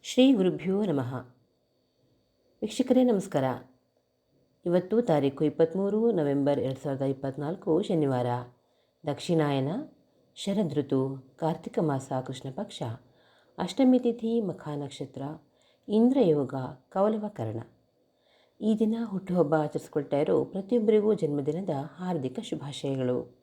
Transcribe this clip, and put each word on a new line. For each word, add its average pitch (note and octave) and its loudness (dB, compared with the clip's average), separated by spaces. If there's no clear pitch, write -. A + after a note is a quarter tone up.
ಶ್ರೀ - 4
ಗುರುಭ್ಯೋ F#3 0
ನಮಃ. C#3 -2
ವೀಕ್ಷಕರೇ B3 2
ನಮಸ್ಕಾರ. F#3 2
ಇವತ್ತು F3+ 0
ತಾರೀಕು C#3+ 2
ಇಪ್ಪತ್ತ್ಮೂರು F#3+ 2
ನವೆಂಬರ್ C#3+ 2
ಎರಡು C3 -4
ಸಾವಿರದ C3+ -4
ಇಪ್ಪತ್ತ್ನಾಲ್ಕು, C#3 -4
ಶನಿವಾರ. C#3 0
ದಕ್ಷಿಣಾಯನ, D3 0
ಶರದೃತು, D3 -2
ಕಾರ್ತಿಕ D#3+ -4
ಮಾಸ, C#3+ -2
ಕೃಷ್ಣ C3+ -10
ಪಕ್ಷ, - -12
ಅಷ್ಟಮಿ B3+ 4
ತಿಥಿ, A#3 -2
ಮಖಾ E3+ -6
ನಕ್ಷತ್ರ, C#3+ -10
ಇಂದ್ರಯೋಗ, G#3 4
ಕೌಲವ G#3+ 0
ಕರ್ಣ. A2+ -6
ಈ A3 2
ದಿನ A3 2
ಹುಟ್ಟುಹಬ್ಬ F3+ 0
ಆಚರಿಸ್ಕೊಳ್ತಾ D3 -2
ಇರೋ D3+ 4
ಪ್ರತಿಯೊಬ್ಬರಿಗೂ G#3+ 2
ಜನ್ಮದಿನದ D3+ -2
ಹಾರ್ದಿಕ E3+ -4
ಶುಭಾಶಯಗಳು. C3+ -4